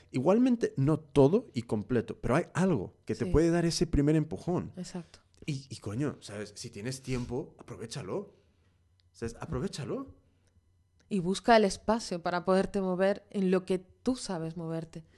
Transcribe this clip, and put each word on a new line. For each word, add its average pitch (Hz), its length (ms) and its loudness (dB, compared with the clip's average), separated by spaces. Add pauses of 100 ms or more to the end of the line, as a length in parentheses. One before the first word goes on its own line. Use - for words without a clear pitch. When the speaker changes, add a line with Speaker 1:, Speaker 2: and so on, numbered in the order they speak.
(120)
Speaker 1:
Igualmente, 220 680 4
no 147 220 2
todo 151 540 4
y 120 80 -2
completo, 110 580 -2
pero 117 160 2
hay 170 180 2
algo 156 400 0 (120)
que 220 100 -4
te - 100 -4
Speaker 2:
Sí. 180 60 -4
Speaker 1:
puede 165 200 4
dar 170 140 2
ese 165 220 0
primer 147 300 4
empujón. 156 580 -4
Speaker 2:
Exacto. 180 440 -14 (260)
Speaker 1:
Y, 135 240 -6
y - 80 -12
coño, 113 440 -4
¿sabes? 104 340 -10
Si - 140 -14
tienes 123 320 -10
tiempo, 123 560 -6
aprovechalo. 117 760 -10 (800)
¿Sabes? 117 260 -10
Aprovechalo. 147 680 -8 (1000)
Speaker 2:
Y 202 120 -2
busca 190 380 2
el 214 80 6
espacio 196 560 -2
para 175 240 -2
poderte 190 360 2
mover 190 480 0
en 185 220 0
lo 185 140 4
que 185 140 0 (240)
tú 254 120 0
sabes 165 420 -6
moverte. 165 460 -8 (140)